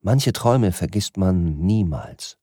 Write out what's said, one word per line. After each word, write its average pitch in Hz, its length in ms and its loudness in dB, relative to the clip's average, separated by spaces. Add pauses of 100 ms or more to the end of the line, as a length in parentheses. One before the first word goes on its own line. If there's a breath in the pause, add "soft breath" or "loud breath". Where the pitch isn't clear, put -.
Manche 120 320 2
Träume 120 400 2
vergisst 95 460 -4
man 87 420 2
niemals. 87 840 -2